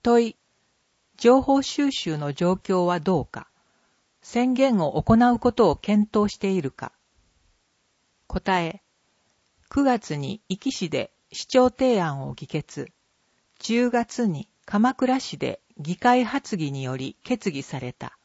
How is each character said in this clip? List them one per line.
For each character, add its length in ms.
問 280
い。 80
情 240
報 200
収 300
集 260
の 140
状 220
況 320
は 160
ど 180
う 60
か。 240
宣 320
言 260
を 140
行 220
う 100
こ 120
と 200
を 40
検 340
討 220
し 60
て 140
い 100
る 100
か。 220
答 360
え。 180
九 160
月 320
に 320
壱 100
岐 140
市 180
で 220
市 140
長 220
提 320
案 280
を 40
議 140
決。 400
十 300
月 400
に 180
鎌 280
倉 260
市 180
で 220
議 200
会 260
発 320
議 160
に 100
よ 140
り 300
決 260
議 100
さ 200
れ 100
た。 340